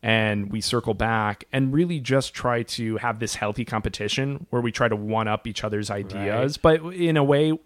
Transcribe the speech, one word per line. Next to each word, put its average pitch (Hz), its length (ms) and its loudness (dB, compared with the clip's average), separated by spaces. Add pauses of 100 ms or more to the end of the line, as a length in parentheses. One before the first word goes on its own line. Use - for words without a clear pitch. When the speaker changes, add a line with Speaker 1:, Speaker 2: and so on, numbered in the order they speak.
Speaker 1:
And 107 480 2
we 110 100 -4
circle 117 320 0
back 110 580 0
and 135 220 0
really 170 260 2
just 127 360 0
try 120 280 0
to 110 340 -4
have 113 200 -2
this 110 160 -4
healthy 107 320 -2
competition 117 880 -4
where 120 100 0
we 120 100 0
try 120 160 2
to 110 80 2
one 107 320 -2
up 107 200 -2
each 107 160 -8
other's 104 260 -2
Speaker 2:
Right. 101 160 -4
Speaker 1:
ideas, 101 520 -2
but 160 240 4 (120)
in 170 240 2
a 143 60 4
way 151 420 4